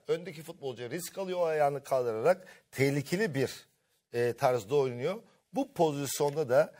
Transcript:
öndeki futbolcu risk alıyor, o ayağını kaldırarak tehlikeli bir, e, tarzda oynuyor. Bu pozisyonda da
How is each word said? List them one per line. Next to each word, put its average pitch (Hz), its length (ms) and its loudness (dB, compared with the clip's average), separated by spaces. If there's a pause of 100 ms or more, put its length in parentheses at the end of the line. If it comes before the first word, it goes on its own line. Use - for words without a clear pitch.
öndeki 165 360 -6
futbolcu 127 460 -10
risk 170 280 -8
alıyor, 185 220 -4
o 175 60 2
ayağını 143 380 2
kaldırarak 127 640 2 (240)
tehlikeli 143 640 0
bir, - 320 -2 (460)
e, 120 200 0
tarzda 127 420 0
oynuyor. 135 480 -2 (300)
Bu 175 200 -4
pozisyonda 143 760 0
da 135 300 4